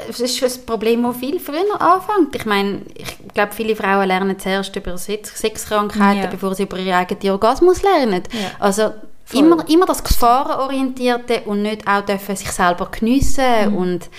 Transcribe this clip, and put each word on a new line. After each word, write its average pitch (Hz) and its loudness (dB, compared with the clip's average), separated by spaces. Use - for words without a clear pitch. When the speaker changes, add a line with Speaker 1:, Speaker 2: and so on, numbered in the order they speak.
Speaker 1:
das 220 -12
ist 247 -2
schon 254 0
ein - -12
Problem, 226 0
das 240 -2
viel 269 -2
früher 359 -4
anfängt. 370 2
Ich 233 -6
meine, 202 -2
ich - -14
glaube, 208 0
viele 220 -2
Frauen 196 0
lernen 190 0
zuerst 196 -4
über 185 -6
Sex-, 208 -10
Sexkrankheiten, 208 0
Speaker 2:
Ja. 185 -4
Speaker 1:
bevor 190 -4
sie 190 -2
über 190 -6
ihren 185 -2
eigenen 190 0
Orgasmus 269 4
lernen. 262 2
Speaker 2:
Ja. 202 -6
Speaker 1:
Also 208 0
Speaker 2:
Voll. 247 0
Speaker 1:
immer, 311 4
immer 339 6
das 330 -2
Gefahrenorientierte 254 2
und 208 -2
nicht 214 -4
auch 202 2
dürfen 202 -4
sich - -8
selber 180 0
geniessen 240 4
Speaker 2:
Mhm. 208 0
Speaker 1:
und 180 -4